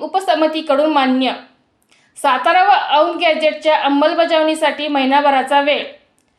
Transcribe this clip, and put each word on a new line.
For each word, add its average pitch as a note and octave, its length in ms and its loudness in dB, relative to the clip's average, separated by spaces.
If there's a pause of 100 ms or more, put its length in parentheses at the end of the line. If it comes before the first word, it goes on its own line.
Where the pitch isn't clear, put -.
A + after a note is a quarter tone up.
उपसमितीकडून D#4 920 0
मान्य. C4 420 0 (840)
सातारा E4+ 460 2
व D#4+ 360 2
औंध E4+ 220 -2
गॅझेटच्या D#4 580 0
अंमलबजावणीसाठी D#4 1080 0
महिनाभराचा C#4 760 0
वेळ. C#4+ 220 -2 (560)